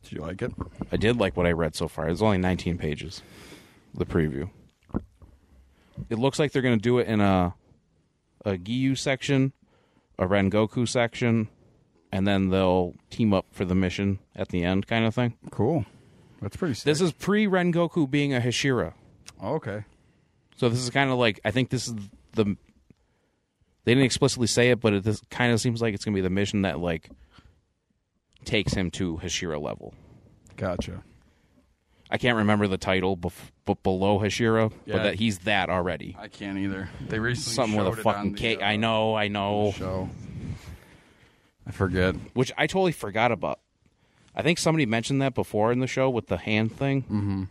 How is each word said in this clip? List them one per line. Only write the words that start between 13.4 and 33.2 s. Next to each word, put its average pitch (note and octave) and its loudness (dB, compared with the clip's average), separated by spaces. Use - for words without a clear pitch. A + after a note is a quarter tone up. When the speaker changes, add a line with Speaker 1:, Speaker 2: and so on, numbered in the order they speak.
Speaker 2:
for - -4
the F2+ 0
mission G2 0
at F#2+ -6
the F2+ -2
end F#2+ 0
kind A2+ 0
of A2 0
thing. A#2+ 0
Speaker 1:
Cool. A#2+ 0
That's G2+ -10
pretty D#3+ -2
sick. - -12
Speaker 2:
This D3 2
is F3+ 2
pre-Rengoku F3+ 0
being C#3+ 0
a B2+ 2
Hashira. A#2+ 0
Speaker 1:
Oh, A2 -4
okay. G#2+ -8
Speaker 2:
So B2+ 2
this A#2 2
is B2 -4
kinda C3+ 2
like, A#2+ 2
I A2+ 2
think B2 0
this B2+ -4
is A#2 -8
the, A2 2
they A2+ 4
didn't C3+ 6
explicitly B2 2
say B2 4
it, A#2+ 2
but A2 4
it, G2 0
this G#2 0
kinda A#2+ 2
seems A#2 0
like A2+ -2
it's G2+ -8
gonna G#2+ 0
be F#2+ 2
the F#2 2
mission G2 0
that, E2 0
like, E2+ -4
takes - 0
him F#2 0
to E2+ -4
Hashira E2+ -6
level. A#1+ -10
Speaker 1:
Gotcha. F2+ -6
Speaker 2:
I - -2
can't B2 2
remember G#2 4
the F#2+ 0
title F#2+ 0
bef-, F2 -8